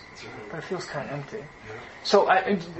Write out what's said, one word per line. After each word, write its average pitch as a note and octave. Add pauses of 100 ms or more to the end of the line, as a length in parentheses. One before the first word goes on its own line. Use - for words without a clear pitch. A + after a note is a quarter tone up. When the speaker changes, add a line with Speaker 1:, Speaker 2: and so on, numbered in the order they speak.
(100)
Speaker 1:
That's -
right. - (160)
Speaker 2:
But E3
it D3
feels F3+
kinda C3
empty. C#3+
Speaker 1:
Yeah. A2+ (300)
Speaker 2:
So G3
I, F#3+ (240)